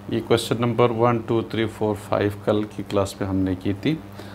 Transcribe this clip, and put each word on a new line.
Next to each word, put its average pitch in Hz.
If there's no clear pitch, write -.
ये -
question -
number 120
one, 117
two, 113
three, 110
four, 107
five 104
कल 107
की 104
class 98
में 101
हमने 92
की 101
थी 151